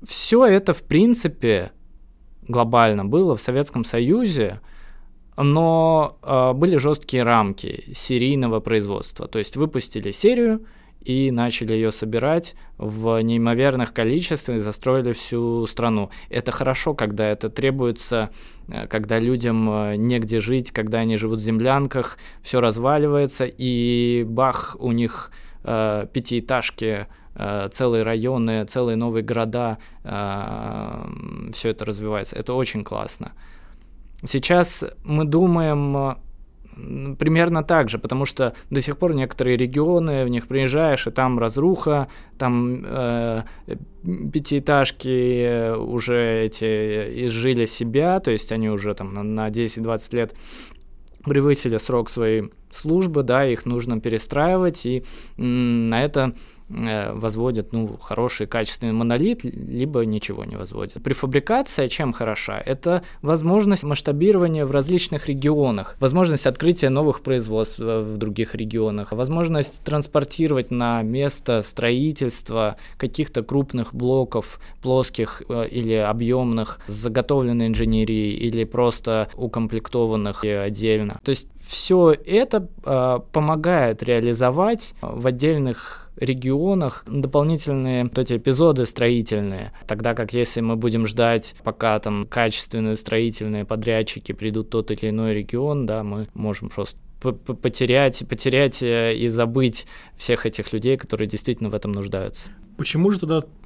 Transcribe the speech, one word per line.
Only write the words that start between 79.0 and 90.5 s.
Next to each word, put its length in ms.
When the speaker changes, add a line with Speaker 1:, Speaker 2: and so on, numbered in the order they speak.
Speaker 1:
укомплектованных, 1080
э, 200
отдельно. 580
То 80
есть 160
все 500
это, 560
э, 360
помогает 720
реализовать 1000
в 280
отдельных 720
регионах 880
дополнительные 1000
вот 140
эти 200
эпизоды 480
строительные. 840
Тогда 280
как 180
если 300